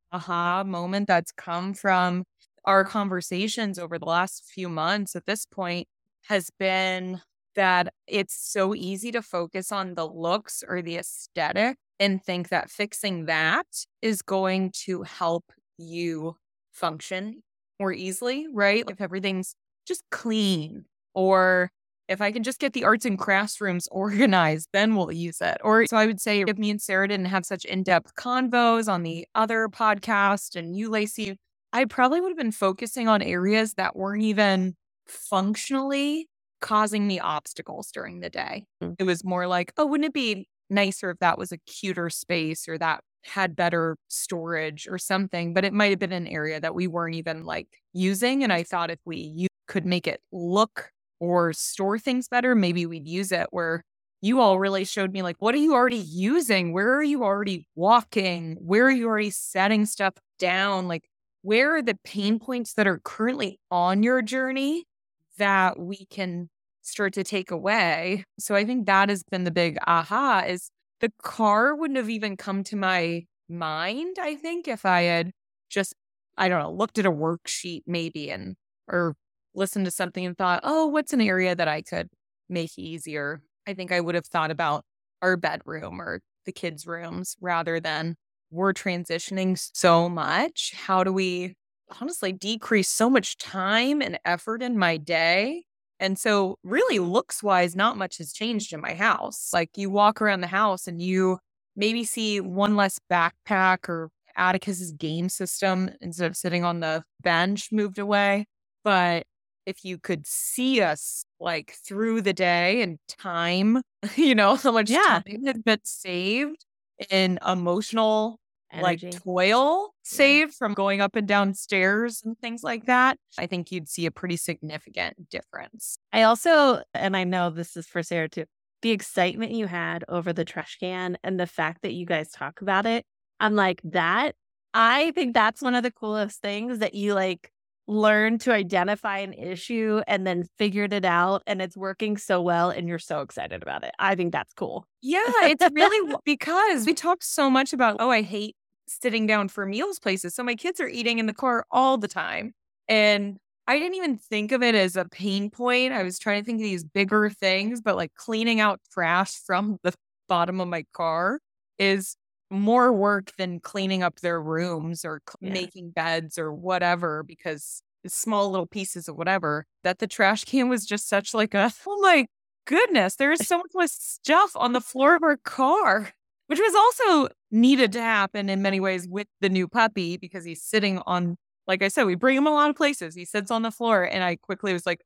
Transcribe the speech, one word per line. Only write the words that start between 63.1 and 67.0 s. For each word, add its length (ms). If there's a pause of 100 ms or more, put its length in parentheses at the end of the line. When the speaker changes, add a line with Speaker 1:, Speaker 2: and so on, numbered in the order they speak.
Speaker 1:
on 320
your 180
journey 640 (520)
that 420
we 260
can 440 (320)
start 320